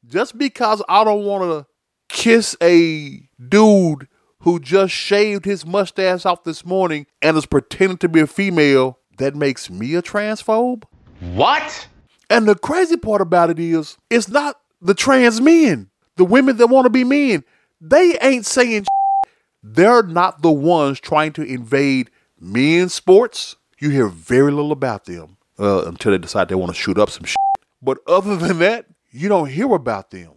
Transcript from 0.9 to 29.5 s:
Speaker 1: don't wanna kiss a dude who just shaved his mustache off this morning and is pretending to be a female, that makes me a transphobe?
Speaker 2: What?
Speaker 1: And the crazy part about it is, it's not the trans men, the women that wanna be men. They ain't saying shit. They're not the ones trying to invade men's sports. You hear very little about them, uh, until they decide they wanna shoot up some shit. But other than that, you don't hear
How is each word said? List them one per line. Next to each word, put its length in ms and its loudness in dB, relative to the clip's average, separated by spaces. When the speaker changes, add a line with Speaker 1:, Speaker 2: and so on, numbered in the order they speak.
Speaker 1:
don't 220 0
wanna 400 -4
kiss 520 0
a 640 2
dude 600 4
who 180 0
just 340 0
shaved 520 -2
his 200 -6
mustache 600 -4
off 180 -2
this 220 -12
morning 420 -4
and 160 2
is 80 -2
pretending 540 -2
to 100 -2
be 100 4
a 80 2
female, 720 0
that 180 -4
makes 340 -6
me 260 -8
a 60 -2
transphobe? 840 -4
Speaker 2:
What? 680 -4
Speaker 1:
And 180 2
the 80 4
crazy 420 -2
part 240 -2
about 280 2
it 100 -4
is, 380 -4
it's 200 0
not 300 -4
the 140 0
trans 440 2
men, 500 4
the 100 4
women 320 2
that 100 4
wanna 220 4
be 140 2
men. 400 0
They 400 2
ain't 260 0
saying 380 -2
shit. 500 -2
They're 400 4
not 400 -2
the 100 4
ones 480 0
trying 340 -2
to 100 -10
invade 680 -2
men's 540 0
sports. 640 0
You 120 -4
hear 180 0
very 440 0
little 200 -4
about 340 -6
them, 320 -18
uh, 260 0
until 280 -2
they 40 2
decide 320 -4
they 60 -4
wanna 180 -6
shoot 240 -4
up 120 2
some 160 -16
shit. 100 -8
But 260 -4
other 280 0
than 240 -4
that, 260 0
you 160 -8
don't 220 0
hear 240 -2